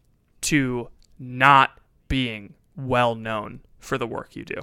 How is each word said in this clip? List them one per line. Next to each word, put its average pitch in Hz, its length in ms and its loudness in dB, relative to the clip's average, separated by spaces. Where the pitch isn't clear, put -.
to 127 480 -2
not 131 600 4
being 117 460 -4
well 123 400 0
known 110 460 -8
for - 180 -6
the 117 100 -4
work - 280 -12
you - 100 -14
do. - 180 -10